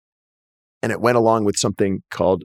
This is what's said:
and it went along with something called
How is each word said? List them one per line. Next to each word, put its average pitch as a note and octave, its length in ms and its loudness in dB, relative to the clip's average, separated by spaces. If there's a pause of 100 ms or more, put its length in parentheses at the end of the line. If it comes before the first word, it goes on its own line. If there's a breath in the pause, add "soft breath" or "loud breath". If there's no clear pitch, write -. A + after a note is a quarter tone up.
(840)
and A2 100 -2
it F2+ 80 -6
went A#2+ 180 2
along A2+ 260 2
with G2+ 140 -2
something G#2 520 -2
called F2+ 340 0